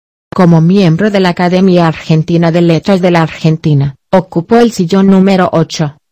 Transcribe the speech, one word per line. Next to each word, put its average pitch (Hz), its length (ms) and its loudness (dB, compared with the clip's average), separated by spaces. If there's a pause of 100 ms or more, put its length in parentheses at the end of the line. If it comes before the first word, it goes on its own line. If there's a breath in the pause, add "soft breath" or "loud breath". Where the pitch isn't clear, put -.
(340)
Como 170 260 2
miembro 185 500 0
de 202 100 -2
la 185 100 0
Academia 180 580 0
Argentina 165 640 -2
de 175 80 0
Letras 170 400 0
de 180 100 0
la 165 120 2
Argentina, 151 760 -2 (140)
ocupó 180 460 -2
el 240 160 2
sillón 196 340 0
número 190 460 2
ocho, 160 440 -4 (160)